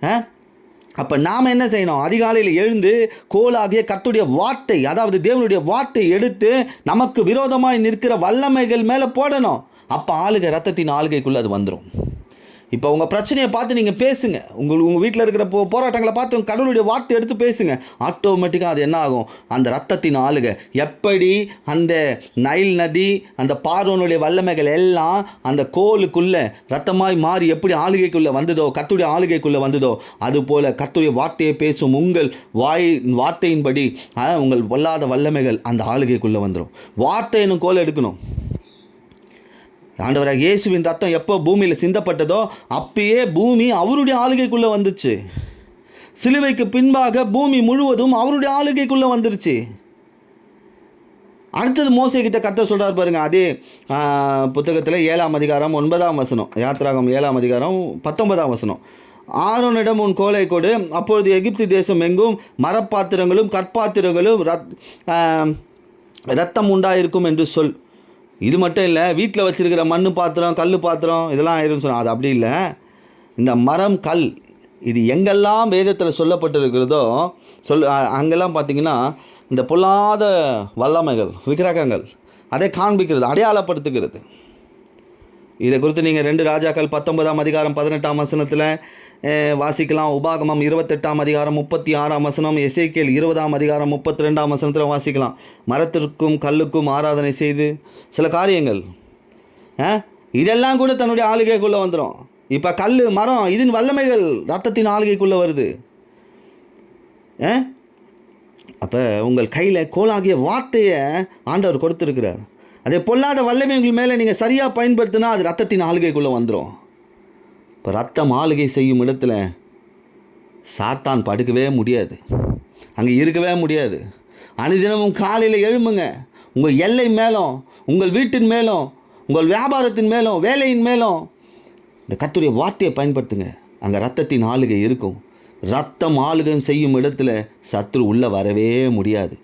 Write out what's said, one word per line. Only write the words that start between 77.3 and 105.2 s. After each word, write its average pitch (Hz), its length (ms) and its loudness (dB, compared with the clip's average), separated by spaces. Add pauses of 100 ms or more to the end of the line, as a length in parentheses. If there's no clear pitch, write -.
சொல்-, 151 160 2
அ-, 139 240 2
அங்கெல்லாம் 160 480 0
பாத்தீங்கன்னா, 143 600 -2 (340)
இந்த 127 160 0
பொல்லாத 202 600 2 (520)
வல்லமைகள், 135 540 0 (140)
விக்கிரகங்கள், 151 640 -2 (420)
அதை 170 200 -2
காண்பிக்கிறது, 175 640 0
அடையாளப்படுத்துகிறது. 170 880 0 (1400)
இதை 131 220 2
குறித்து 156 220 0
நீங்க 156 200 0
ரெண்டு 151 220 0
ராஜாக்கள் 156 440 0
பத்தொன்பதாம் 156 500 -2
அதிகாரம் 151 360 0
பதினெட்டாம் 147 460 -2
வசனத்துல, 151 600 -2 (460)
அ, 147 340 0
வாசிக்கலாம். 151 600 -2
உபாகமம் 151 420 -2
இருபத்தெட்டாம் 151 540 -2
அதிகாரம் 147 380 0
முப்பத்தி 151 400 -2
ஆறாம் 147 280 0
வசனம், 156 360 -2
எசேக்கியேல் 156 520 0
இருபதாம் 156 420 0
அதிகாரம் 147 400 0
முப்பத்திரெண்டாம் 151 600 0
வசனத்துல 147 380 0
வாசிக்கலாம். 135 420 -2 (340)
மரத்திற்கும் 156 720 0
கல்லுக்கும் 151 500 0
ஆராதனை 147 440 0
செய்து 147 480 -2 (300)
சில 160 200 0
காரியங்கள், 170 520 0 (1000)
ஆ, 196 220 0 (300)
இதெல்லாம் 233 460 2
கூட 262 180 2
தன்னுடைய 233 340 0
ஆளுகைக்குள்ள 220 340 2
வந்துரும். 185 480 0 (360)
இப்ப 151 260 -2
கல்லு, 226 380 2
மரம், 220 340 0
இதன் 226 300 2
வல்லமைகள் 254 480 2 (240)
ரத்தத்தின் 208 400 -2
ஆளுகைக்குள்ள 202 480 0